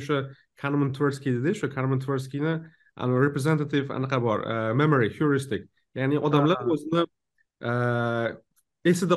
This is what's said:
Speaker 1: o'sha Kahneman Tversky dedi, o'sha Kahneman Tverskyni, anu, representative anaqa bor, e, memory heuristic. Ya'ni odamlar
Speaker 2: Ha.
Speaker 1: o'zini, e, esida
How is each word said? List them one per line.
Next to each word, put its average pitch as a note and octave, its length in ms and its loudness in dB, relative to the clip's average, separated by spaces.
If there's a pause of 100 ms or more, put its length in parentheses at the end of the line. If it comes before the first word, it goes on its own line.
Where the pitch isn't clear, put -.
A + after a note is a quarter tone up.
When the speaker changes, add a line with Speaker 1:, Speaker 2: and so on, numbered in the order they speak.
Speaker 1:
o'sha C#3+ 160 0 (420)
Kahneman C#3+ 360 0
Tversky C#3 400 0
dedi, D3 200 0
o'sha D3 160 -4
Kahneman C3 320 -2
Tverskyni, C#3 480 -2 (440)
anu, B2+ 300 0
representative C#3+ 680 0
anaqa C3 260 0
bor, A2 220 0
e, A2 280 -2 (100)
memory C#3 340 4
heuristic. C3+ 500 0 (300)
Ya'ni C3+ 240 0
odamlar D3 400 2
Speaker 2:
Ha. B2+ 140 -2
Speaker 1:
o'zini, D#3+ 280 -2 (580)
e, A#2+ 120 -4 (1200)
esida F3 240 2